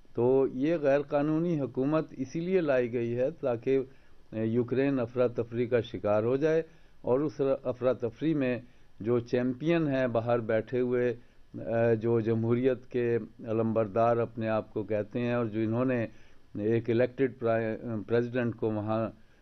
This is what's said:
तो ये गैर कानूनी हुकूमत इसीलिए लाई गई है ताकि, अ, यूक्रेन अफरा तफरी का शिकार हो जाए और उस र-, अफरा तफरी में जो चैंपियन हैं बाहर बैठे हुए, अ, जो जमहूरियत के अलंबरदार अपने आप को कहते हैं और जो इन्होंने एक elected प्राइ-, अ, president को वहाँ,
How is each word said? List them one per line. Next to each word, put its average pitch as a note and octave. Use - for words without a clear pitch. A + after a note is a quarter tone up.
तो A#2
ये D#3
गैर C#3+
कानूनी D#3
हुकूमत C#3
इसीलिए E3+
लाई B2+
गई A#2
है B2
ताकि, C3
अ, -
यूक्रेन A#2+
अफरा B2
तफरी A#2
का A#2+
शिकार G#2
हो B2
जाए D#3+
और C3+
उस -
र-, C3+
अफरा B2+
तफरी C#3+
में B2+
जो A#2+
चैंपियन C3
हैं C3
बाहर A#2
बैठे A2+
हुए, B2
अ, A2+
जो A#2
जमहूरियत A#2+
के A#2+
अलंबरदार A2+
अपने A2+
आप A2
को A2
कहते G#2
हैं A#2+
और A#2+
जो G#2+
इन्होंने A#2+
एक A#2
elected B2
प्राइ-, A2+
अ, A2+
president A#2+
को A2+
वहाँ, G#2+